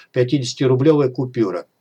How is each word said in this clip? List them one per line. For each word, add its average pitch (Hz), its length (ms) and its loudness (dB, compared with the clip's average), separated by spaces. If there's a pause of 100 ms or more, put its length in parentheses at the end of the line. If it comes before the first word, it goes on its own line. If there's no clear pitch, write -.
(140)
пятидесятирублёвая 131 960 0
купюра. 120 560 -4 (160)